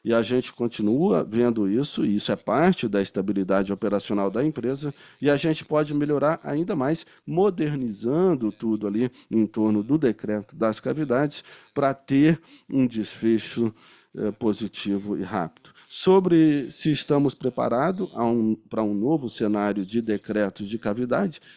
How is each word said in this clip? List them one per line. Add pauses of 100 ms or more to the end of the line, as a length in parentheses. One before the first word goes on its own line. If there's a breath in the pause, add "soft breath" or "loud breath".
E
a
gente
continua
vendo
isso,
e
isso
é
parte
da
estabilidade
operacional
da
empresa, (280 loud breath)
e
a
gente
pode
melhorar
ainda
mais, (220 soft breath)
modernizando
tudo
ali (180 loud breath)
em
torno
do
decreto
das
cavidades, (300 loud breath)
pra
ter (300 loud breath)
um
desfecho, (420 soft breath)
eh,
positivo
e
rápido. (180 soft breath)
Sobre
se
estamos
preparado
a
um,
pra
um
novo
cenário
de
decretos
de
cavidade, (160 loud breath)